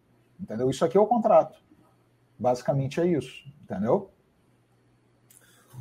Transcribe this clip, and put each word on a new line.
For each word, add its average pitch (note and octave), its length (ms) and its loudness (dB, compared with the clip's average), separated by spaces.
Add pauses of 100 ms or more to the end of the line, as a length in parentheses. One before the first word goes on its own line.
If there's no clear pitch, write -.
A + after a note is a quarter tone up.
(400)
Entendeu? B2 300 -4
Isso C3+ 120 -6
aqui E3+ 140 2
é G3 40 6
o G#3+ 60 4
contrato. G#3 520 2 (800)
Basicamente C3 600 -2
é E3+ 80 2
isso. - 380 -4 (180)
Entendeu? G#2+ 480 -4 (1700)